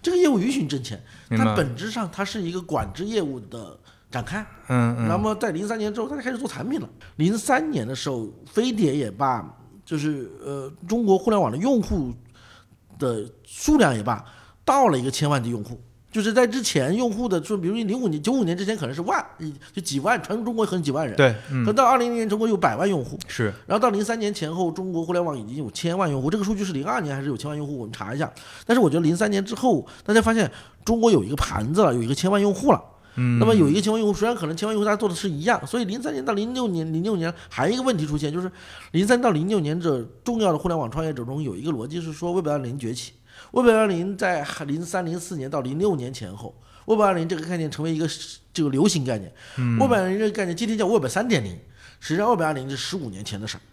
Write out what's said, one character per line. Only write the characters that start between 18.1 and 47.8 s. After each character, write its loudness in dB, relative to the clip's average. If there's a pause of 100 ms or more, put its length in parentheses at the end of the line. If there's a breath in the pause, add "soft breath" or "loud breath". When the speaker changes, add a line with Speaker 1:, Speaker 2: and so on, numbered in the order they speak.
Speaker 1:
九 0
五 2
年 0
之 -4
前 -2
可 -6
能 -6
是 -6
万， -2 (480 loud breath)
就 -6
几 -4
万， 0
全 -4
中 -4
国 2
可 -4
能 -2
几 0
万 -2
人。 -4
Speaker 2:
对， 6 (160)
嗯。 0
Speaker 1:
可 2
到 6
二 8
零 2
零 -2
年， 0
中 0
国 2
有 4
百 2
万 0
用 2
户。 -8
Speaker 2:
是。 -2 (220 loud breath)
Speaker 1:
然 0
后 2
到 4
零 0
三 -2
年 -2
前 -6
后， 0
中 -6
国 -2
互 -2
联 2
网 -2
已 -8
经 -10
有 -6
千 -2
万 0
用 0
户。 0
这 0
个 -2
数 0
据 -2
是 -4
零 -4
二 -2
年 -4
还 -6
是 -4
有 -2
千 -8
万 -6
用 -6
户， -8
我 -8
们 -12
查 -8
一 -6
下。 -2 (360 loud breath)
但 4
是 4
我 6
觉 0
得 4
零 2
三 0
年 0
之 -6
后， 2 (180 loud breath)
大 0
家 8
发 2
现 2 (320 loud breath)
中 0
国 6
有 6
一 -6
个 -2
盘 -2
子 4
了， 6
有 0
一 -2
个 0
千 0
万 2
用 4
户 2
了。 4 (340 soft breath)
Speaker 2:
嗯。 2
Speaker 1:
那 6
么 6
有 8
一 4
个 4
千 0
万 0
用 2
户， -2
虽 2
然 0
可 -6
能 -4
千 -4
万 -2
用 0
户 2
大 2
家 2
做 0
的 -2
是 -4
一 -4
样， 2
所 -2
以 0
零 -6
三 -4
年 -4
到 -2
零 -2
六 -2
年， -2
零 0
六 0
年 -2 (160 loud breath)
还 0
有 2
一 0
个 -2
问 2
题 -2
出 -2
现， -2
就 -4
是 -6 (380 loud breath)
零 2
三 4
到 4
零 0
六 2
年 -2
这 0 (200)
重 -2
要 4
的 2
互 -2
联 0
网 -4
创 -4
业 -2
者 -6
中 -6
有 -4
一 -10
个 -2
逻 -4
辑 -8
是 -8
说， -4
Web 0
二 0
零 -6
崛 -6
起。 -10 (380 loud breath)
Web 6
二 6
零 -2
在 -2 (200)
零 -4
三、 -4
零 -4
四 -10
年 -6
到 -2
零 -6
六 2
年 -6
前 -12
后， -14 (320 soft breath)
Web 4
二 6
零 0
这 -2
个 -4
概 -4
念 -2
成 -6